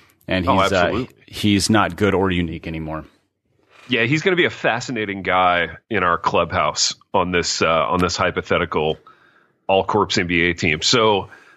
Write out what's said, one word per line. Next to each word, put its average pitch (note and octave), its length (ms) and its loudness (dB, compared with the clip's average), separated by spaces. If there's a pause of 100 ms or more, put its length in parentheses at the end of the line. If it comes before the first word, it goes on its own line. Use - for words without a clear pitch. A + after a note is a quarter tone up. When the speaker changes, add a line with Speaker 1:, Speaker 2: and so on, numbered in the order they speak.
(280)
Speaker 1:
and F#2 220 -2
Speaker 2:
Oh, F#2+ 140 4
Speaker 1:
he's, G2 100 2
uh, - 20 2
Speaker 2:
absolutely. F#2 400 0 (120)
Speaker 1:
he's G2+ 420 0
not F#2+ 260 2
good G2 180 2
or F#2+ 160 2
unique E2+ 380 -4
anymore. D#2 380 -8 (840)
Speaker 2:
Yeah, A#2+ 160 2
he's D#3 160 0
gonna F#3 160 2
be D#3+ 80 4
a A2+ 40 0
fascinating A2 720 -4
guy F2 540 2 (140)
in G#2 140 -2
our E2+ 140 2
clubhouse E2+ 800 -2 (180)
on F2+ 180 0
this, F2 300 -2
uh, F2 60 2
on D#2+ 320 0
this F2 160 0
hypothetical E2+ 840 -2 (680)
all F#2+ 160 2
corpse G2 340 0
N F#2 100 0
B E2+ 160 0
A F2 100 0
team. D#2 280 -2
So A2 480 2 (280)